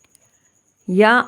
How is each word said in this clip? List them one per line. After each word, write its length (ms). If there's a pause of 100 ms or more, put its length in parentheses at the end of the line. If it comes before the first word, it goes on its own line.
(1000)
या 300